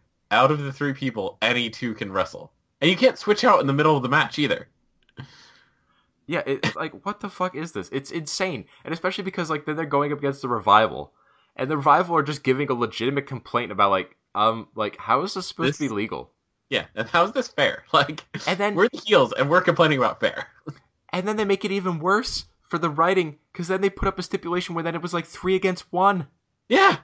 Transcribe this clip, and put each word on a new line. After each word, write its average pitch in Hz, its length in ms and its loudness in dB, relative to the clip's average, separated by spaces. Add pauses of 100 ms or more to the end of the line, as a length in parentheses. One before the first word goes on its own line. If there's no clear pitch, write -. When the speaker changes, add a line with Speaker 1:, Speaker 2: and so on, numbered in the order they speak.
(320)
Speaker 1:
out 123 180 6
of 151 140 2
the 135 100 -8
three 139 200 -4
people, 113 500 -6
any 120 260 0
two 113 240 -6
can 104 180 -8
wrestle. - 400 -4 (300)
And 151 80 4
you 185 80 2
can't - 220 2
switch 208 240 0
out 220 180 6
in 139 60 0
the 135 60 0
middle 151 220 4
of 135 60 0
the 123 80 -4
match 143 300 0
either. - 280 -2 (1600)
Speaker 2:
Yeah, 165 220 -4
it, - 280 -2
like, - 300 -10
what 202 140 -6
the 202 100 -10
fuck 185 260 -6
is 170 180 -8
this? 95 180 -8
It's 135 200 -6
insane. 160 540 -6 (180)
And 143 120 -8
especially 185 280 -4
because, 180 280 -4
like, 151 140 -4
then 151 100 -4
they're 160 100 -4
going 143 260 0
up 147 60 -4
against 139 240 -2
the 131 80 -6
Revival. 104 640 4 (420)
And 131 140 -4
the 156 80 0
Revival 156 400 4
are 151 60 2
just 143 200 -6
giving 135 280 0
a - 20 2
legitimate 123 540 -2
complaint 120 440 -4
about, 98 200 4
like, 95 260 0 (160)
um, 110 420 0
like, 104 220 -4
how 123 240 0
is 190 140 -6
this 185 120 -6
supposed 147 280 -2
to - 60 -18
be 147 60 0
Speaker 1:
This 113 80 -4
Speaker 2:
legal? 101 360 -6 (380)
Speaker 1:
Yeah, 101 160 -2 (100)
and 107 120 -4
how 170 180 2
is 208 80 -8
this 254 140 -4
fair? - 400 -2
<laughs> - 60 -4
Like, 147 320 0 (220)
Speaker 2:
And 180 100 -2
then 202 160 -2
Speaker 1:
we're 196 180 4
the - 140 -12
heels, 147 280 4
and 139 180 0
we're 180 100 6
complaining 156 380 4
about 117 200 0
fair. - 280 -2 (200)
<laughs> 151 60 -14 (400)
Speaker 2:
And 180 140 -4
then 214 100 -2
they 214 80 0
make 196 180 0
it 202 80 -2
even 185 280 -2
worse 196 460 -2 (160)
for - 160 -6
the 165 120 0
writing, 165 480 2 (160)
'cause 175 160 -8
then 190 100 0
they 196 100 2
put 196 200 -2
up 190 100 -6
a 180 40 -6
stipulation 175 520 -4
where 165 80 -4
then 165 100 -4
it 165 80 -6
was, 170 120 -6
like, 170 120 -4
three - 300 -2
against 185 360 -2
one. 185 360 2 (400)
Speaker 1:
Yeah. 381 360 6